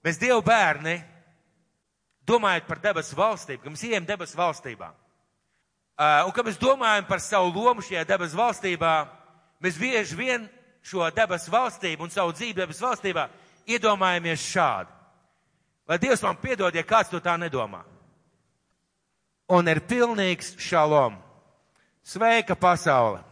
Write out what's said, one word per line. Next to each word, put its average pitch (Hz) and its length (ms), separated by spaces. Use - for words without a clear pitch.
Mēs 165 160
Dieva 247 240
bērni, 170 540
domājot 208 420
par 160 140
debesu 170 360
valstību, 180 460
ka 143 100
mēs 151 140
ejam 208 180
debesu 175 320
valstībā. 127 540
Ā, 151 120
un 185 100
kad 233 120
mēs 202 120
domājam 233 480
par 185 160
savu 185 320
lomu 233 300
šajā 170 220
debesu 175 300
valstībā, 180 560
mēs 175 160
bieži 214 400
vien 240 280
šo 175 200
debesu 180 380
valstību 190 520
un 170 80
savu 175 220
dzīvi 208 220
debesu 180 280
valstībā 185 440
iedomājamies 185 840
šādi. 123 400
Lai 165 160
Dievs 254 240
man 180 160
piedod, 202 320
ja 165 100
kāds 214 300
to 170 80
tā 170 160
nedomā. 120 460
Un 175 160
ir 156 160
pilnīgs 214 720
šalom. 151 640
Sveika, 226 520
pasaule! 135 640